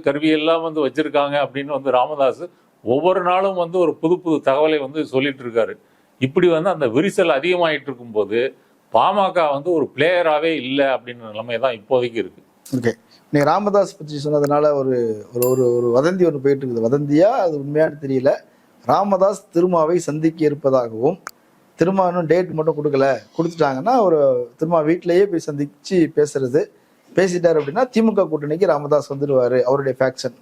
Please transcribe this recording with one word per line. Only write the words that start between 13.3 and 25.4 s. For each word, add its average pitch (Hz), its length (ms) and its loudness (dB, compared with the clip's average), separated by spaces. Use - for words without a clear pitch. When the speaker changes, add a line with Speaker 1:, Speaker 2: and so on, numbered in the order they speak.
Speaker 2:
நீ 147 60 2
ராமதாஸ் 190 580 0
பற்றி 151 260 -12
சொன்னதுனால 147 500 0
ஒரு, 135 200 -2
ஒரு, 120 180 0
ஒரு, 127 140 2
ஒரு 120 140 0
வதந்தி 160 380 2
ஒண்ணு 147 180 0
போயிட்டு 139 200 0
இருக்குது. 120 220 -2
வதந்தியா 147 520 2
அது 175 220 0
உண்மையானு 147 420 -2
தெரியல. 135 300 0
ராமதாஸ் 190 680 0
திருமாவை 170 440 2
சந்திக்க 160 500 -2
இருப்பதாகவும், 131 720 0
திருமா 185 280 2
இன்னும் 175 180 -2
டேட் 170 260 2
மட்டும் 156 260 -2
கொடுக்கல, 139 300 0
கொடுத்துட்டாங்கன்னா 165 720 -2
ஒரு 170 180 2
திருமா 165 260 0
வீட்டிலேயே 175 420 2
போய் 175 220 -4